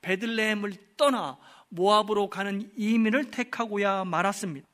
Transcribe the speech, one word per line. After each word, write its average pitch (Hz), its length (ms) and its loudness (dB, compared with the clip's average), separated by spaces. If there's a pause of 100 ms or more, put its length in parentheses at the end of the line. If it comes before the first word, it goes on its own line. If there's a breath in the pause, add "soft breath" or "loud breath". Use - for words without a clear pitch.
베들레헴을 208 720 -2 (220)
떠나 226 420 0 (300 loud breath)
모압으로 208 600 2
가는 202 480 -6
이민을 226 540 2
택하고야 202 720 -2
말았습니다. 180 680 -2